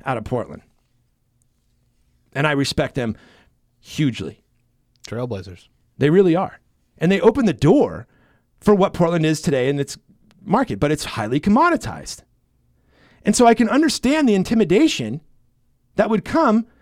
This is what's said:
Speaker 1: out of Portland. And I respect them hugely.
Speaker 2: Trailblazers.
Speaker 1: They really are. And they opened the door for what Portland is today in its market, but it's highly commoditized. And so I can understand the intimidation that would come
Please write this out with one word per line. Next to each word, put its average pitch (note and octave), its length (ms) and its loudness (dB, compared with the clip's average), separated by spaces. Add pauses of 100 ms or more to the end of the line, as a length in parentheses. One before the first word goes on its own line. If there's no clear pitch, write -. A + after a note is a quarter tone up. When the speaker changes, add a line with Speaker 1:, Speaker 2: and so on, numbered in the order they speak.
Speaker 1:
out C3 140 -6
of A2 60 -10
Portland. - 380 -8 (1700)
And C#3+ 120 -2
I D3+ 60 0
respect C#3 420 -4
them A#2 220 -6 (640)
hugely. A2+ 640 -6 (640)
Speaker 2:
Trailblazers. G2+ 640 -12 (280)
Speaker 1:
They C#3 140 0
really F3+ 260 4
are. - 240 -6 (380)
And E3 120 0
they G3 100 0
opened A#3 280 2
the D#3+ 60 2
door C3 520 2 (540)
for G#3 140 4
what F#3+ 200 2
Portland E3+ 300 0
is D#3 160 0
today C3 280 0
in C#3+ 120 -2
its - 160 -8 (460)
market, F#3 380 -2
but D3 120 0
it's D3 120 -4
highly A#2+ 360 -4
commoditized. - 840 -2 (1000)
And G#3+ 120 0
so A#3+ 100 6
I A#3 80 8
can A3+ 140 2
understand C#4+ 600 0
the G#3 60 4
intimidation F#3 840 0 (760)
that G#3+ 140 0
would G#3+ 140 0
come A#3 420 0 (160)